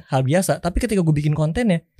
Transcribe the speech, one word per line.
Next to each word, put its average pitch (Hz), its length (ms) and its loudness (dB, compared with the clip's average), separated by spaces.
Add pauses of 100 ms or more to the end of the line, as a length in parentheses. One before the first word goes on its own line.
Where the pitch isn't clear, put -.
hal 135 140 0
biasa. 147 360 0
Tapi 175 220 -4
ketika 220 220 0
gue 160 100 2
bikin 151 220 0
konten 156 340 -2
ya, 170 120 2 (200)